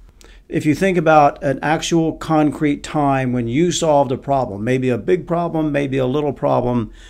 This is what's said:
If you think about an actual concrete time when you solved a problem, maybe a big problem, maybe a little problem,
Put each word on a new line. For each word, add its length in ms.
If 180
you 80
think 240
about 420
an 220
actual 520
concrete 680
time 500
when 140
you 240
solved 400
a 80
problem, 460
maybe 240
a 100
big 260
problem, 460
maybe 280
a 60
little 280
problem, 580